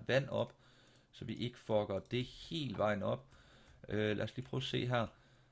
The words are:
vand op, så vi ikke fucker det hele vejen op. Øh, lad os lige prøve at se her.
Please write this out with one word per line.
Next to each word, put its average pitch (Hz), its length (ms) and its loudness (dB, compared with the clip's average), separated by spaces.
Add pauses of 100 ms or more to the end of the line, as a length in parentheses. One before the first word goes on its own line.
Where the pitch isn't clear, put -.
vand 135 220 4
op, 110 240 0 (580)
så - 140 -10
vi 110 100 -4
ikke - 240 -4
fucker 104 400 2
det 123 240 -2
hele - 540 -6
vejen 101 260 4
op. 120 240 -2 (640)
Øh, 107 280 2
lad 101 60 0
os 113 120 -4
lige 135 100 -8
prøve 131 140 -2
at 131 80 -4
se 123 200 0
her. 120 200 2 (440)